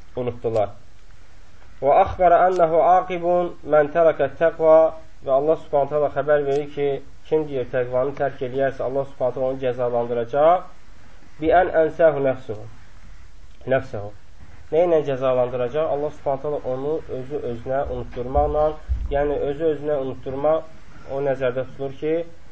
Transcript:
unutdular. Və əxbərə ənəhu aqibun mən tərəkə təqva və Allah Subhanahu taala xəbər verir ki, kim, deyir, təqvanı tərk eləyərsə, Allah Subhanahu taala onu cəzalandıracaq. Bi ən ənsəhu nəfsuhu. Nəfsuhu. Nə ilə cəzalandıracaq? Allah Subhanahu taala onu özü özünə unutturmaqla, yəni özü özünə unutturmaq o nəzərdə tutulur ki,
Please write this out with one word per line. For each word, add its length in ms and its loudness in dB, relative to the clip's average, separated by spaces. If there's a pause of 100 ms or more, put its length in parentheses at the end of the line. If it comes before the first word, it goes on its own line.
(120)
unutdular. 600 -2 (1040)
Və 220 4
əxbərə 460 6
ənəhu 400 6
aqibun 680 4 (100)
mən 300 4
tərəkə 440 4
təqva 400 6 (420)
və 160 -2
Allah 260 2
Subhanahu 320 0
taala 200 0
xəbər 340 2
verir 240 0
ki, 180 -2 (340)
kim, 220 0
deyir, 240 -4
təqvanı 480 0
tərk 240 -2
eləyərsə, 440 -2
Allah 200 -2
Subhanahu 320 -2
taala 140 0
onu 100 -6
cəzalandıracaq. 1120 2 (640)
Bi 180 0
ən 220 4
ənsəhu 480 4
nəfsuhu. 480 -4 (920)
Nəfsuhu. 500 -2 (500)
Nə 180 2
ilə 200 4
cəzalandıracaq? 920 0
Allah 220 -2
Subhanahu 280 -2
taala 220 -4
onu 300 -2 (140)
özü 340 -8
özünə 420 -4
unutturmaqla, 880 0 (340)
yəni 340 0
özü 280 -2
özünə 340 0
unutturmaq 1120 -4
o 80 -4
nəzərdə 460 -2
tutulur 280 -8
ki, 200 -2 (380)